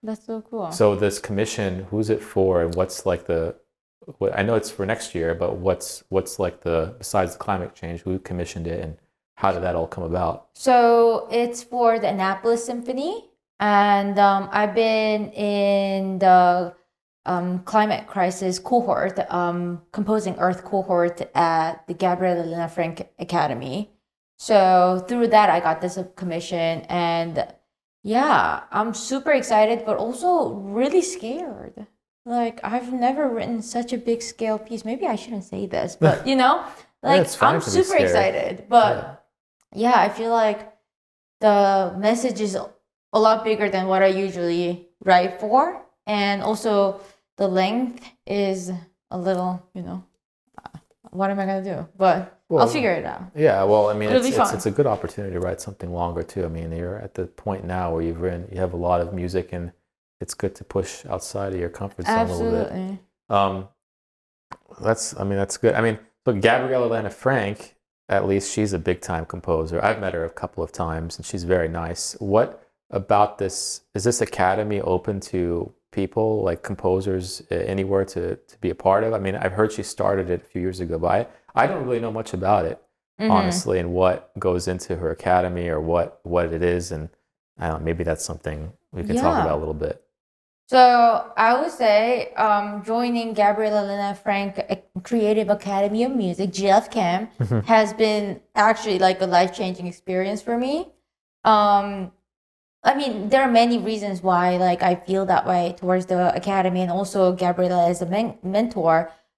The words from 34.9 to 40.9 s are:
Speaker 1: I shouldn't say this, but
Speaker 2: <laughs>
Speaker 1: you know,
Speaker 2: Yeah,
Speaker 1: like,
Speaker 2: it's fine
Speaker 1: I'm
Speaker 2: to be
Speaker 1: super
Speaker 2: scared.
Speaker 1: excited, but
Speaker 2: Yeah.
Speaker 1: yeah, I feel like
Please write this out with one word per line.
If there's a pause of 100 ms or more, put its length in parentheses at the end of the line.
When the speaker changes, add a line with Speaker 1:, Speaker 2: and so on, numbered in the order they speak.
Speaker 1:
I
shouldn't
say
this,
but
Speaker 2:
<laughs>
Speaker 1:
you
know, (380)
Speaker 2:
Yeah,
Speaker 1:
like,
Speaker 2:
it's
fine
Speaker 1:
I'm
Speaker 2:
to
be
Speaker 1:
super
Speaker 2:
scared.
Speaker 1:
excited,
but (480)
Speaker 2:
Yeah.
Speaker 1:
yeah,
I
feel
like (720)